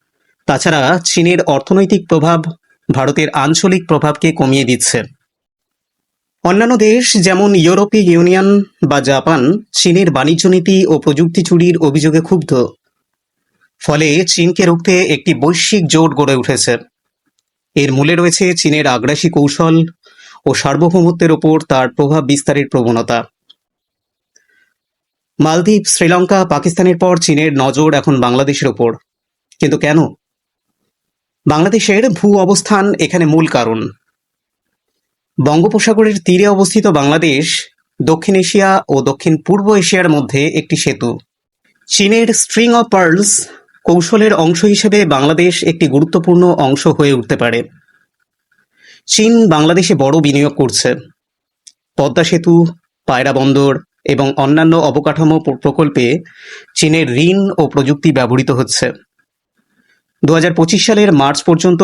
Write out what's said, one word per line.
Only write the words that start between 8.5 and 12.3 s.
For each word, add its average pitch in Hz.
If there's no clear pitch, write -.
বা 139
জাপান 139
চীনের 175
বাণিজ্য 147
নীতি 185
ও 156
প্রযুক্তি 165
চুরির 170
অভিযোগে 156
ক্ষুব্ধ। 147